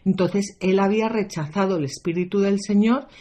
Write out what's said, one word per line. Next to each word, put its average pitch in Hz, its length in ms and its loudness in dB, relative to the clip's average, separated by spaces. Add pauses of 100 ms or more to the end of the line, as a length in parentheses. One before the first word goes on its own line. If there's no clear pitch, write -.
Entonces, 190 560 0
él 190 180 2
había 214 300 2
rechazado 190 640 -2
el 156 80 -2
Espíritu 175 560 -4
del 196 220 2
Señor 220 460 2 (140)